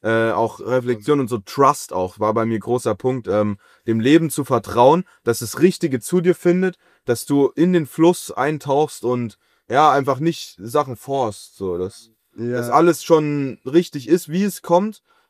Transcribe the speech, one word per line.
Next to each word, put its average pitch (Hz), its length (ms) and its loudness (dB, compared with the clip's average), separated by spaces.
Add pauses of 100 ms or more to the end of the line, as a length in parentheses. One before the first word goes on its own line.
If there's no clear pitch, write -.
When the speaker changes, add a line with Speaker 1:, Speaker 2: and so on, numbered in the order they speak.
Speaker 1:
äh, 113 300 0
auch 107 280 -2
Reflexion 123 600 0
und 127 80 -2
so 117 120 -4
Trust 139 540 0
auch, 92 260 -6
war 107 140 0
bei 113 120 0
mir 113 140 -2
großer 117 360 -2
Punkt, 127 320 -4
ähm, 104 300 0 (300)
dem 113 120 0
Leben 151 300 4
zu 139 160 -6
vertrauen, 127 580 4 (200)
dass 117 160 0
das 110 200 -8
Richtige 147 400 0
zu 180 220 -2
dir 170 140 2
findet, 180 420 0 (280)
dass 120 200 -2
du 143 300 2
in 180 180 2
den 165 120 2
Fluss 170 460 0
eintauchst 143 720 -4
und, 120 340 -4 (320)
ja, 143 220 4
einfach 135 280 0
nicht - 400 -4
Sachen 127 360 -4
forst, 131 600 -6
so, 92 200 -6
dass, 92 340 -10 (260)
Speaker 2:
Ja. 120 200 -6
Speaker 1:
dass 120 120 -6
alles 160 340 2
schon 147 600 0
richtig 143 420 -2
ist, 170 220 0
wie 180 140 -2
es 196 180 -4
kommt 196 400 0 (280)